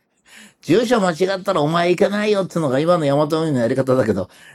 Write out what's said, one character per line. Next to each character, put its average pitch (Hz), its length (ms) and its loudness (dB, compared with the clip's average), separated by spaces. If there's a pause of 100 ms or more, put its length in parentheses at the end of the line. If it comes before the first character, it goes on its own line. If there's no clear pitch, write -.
(640)
住 214 240 2
所 233 120 2
間 185 120 0
違 185 280 -2
っ 185 40 -14
た 196 100 -2
ら 175 80 0
お 147 80 2
前 170 220 0
い 175 60 2
け 196 120 2
な 208 160 -4
い 214 80 0
よ 196 120 0
っ - 20 -4
て - 80 -14
い - 20 -12
う 170 60 0
の 143 80 -2
が 131 100 0
今 170 160 2
の 160 80 -2
ヤ 139 100 2
マ 151 140 2
ト 160 140 -2
運 165 60 -2
輸 151 40 -2
の 131 60 0
や 117 100 0
り 127 80 -2
方 127 180 0
だ 127 120 2
け 107 80 0
ど、 92 160 -6 (240)